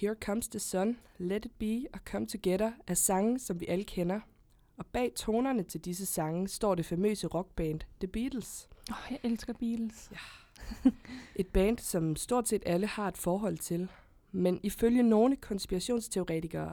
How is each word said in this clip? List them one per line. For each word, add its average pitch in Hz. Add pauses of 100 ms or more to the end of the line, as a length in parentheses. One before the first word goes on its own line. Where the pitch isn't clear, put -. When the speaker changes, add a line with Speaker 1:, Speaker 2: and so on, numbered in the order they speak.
Speaker 1:
Here 208
Comes 214
the 214
Sun, 202 (200)
Let 185
It 233
Be 226
og 196
Come 208
Together 208 (140)
er 175
sange, 208
som 175
vi -
alle 190
kender. 185 (560)
Og 170
bag 254
tonerne 240
til -
disse 180
sange 170
står 196
det 165
famøse 202
rockband 160 (200)
The 190
Beatles. 240 (220)
Speaker 2:
Åh, 214 (140)
jeg 254
elsker 233
Beatles. 233
Speaker 1:
Ja. - (720)
<laughs> -
Et 185
band, 202
som 160
stort 247
set 208
alle 180
har 202
et 175
forhold 180
til. 175 (460)
Men 180
ifølge 233
nogle 233
konspirationsteoretikere, 175